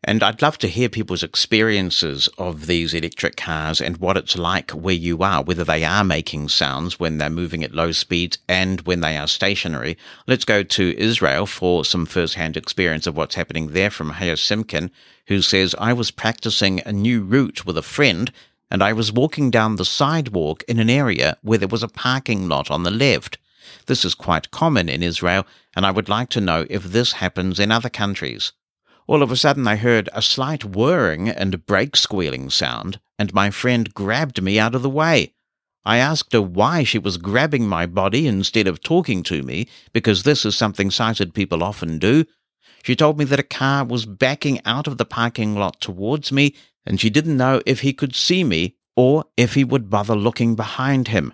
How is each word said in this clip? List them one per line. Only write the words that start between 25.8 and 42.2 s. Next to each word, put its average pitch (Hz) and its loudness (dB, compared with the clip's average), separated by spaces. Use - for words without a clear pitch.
I 98 4
would 92 -2
like 117 -2
to 120 -2
know 82 0
if 92 -6
this 110 0
happens 92 -4
in 101 2
other 117 0
countries. 90 -6
All 147 4
of 117 2
a 127 0
sudden 139 2
I 107 2
heard 113 2
a 107 -6
slight 135 -2
whirring 104 0
and 95 -2
brake 104 2
squealing 69 -2
sound, 65 -4
and 104 -2
my 101 2
friend 120 0
grabbed 113 -2
me 98 2
out 113 2
of 127 -2
the 135 -2
way. 147 2
I 110 4
asked 147 0
her 113 4
why 107 2
she 117 0
was 95 -2
grabbing 117 0
my 87 0
body 98 0
instead 101 0
of 85 -2
talking 151 0
to 78 -2
me, 67 -6
because 110 2
this 147 2
is 104 0
something 98 0
sighted 107 -2
people 87 -2
often 87 -4
do. 123 4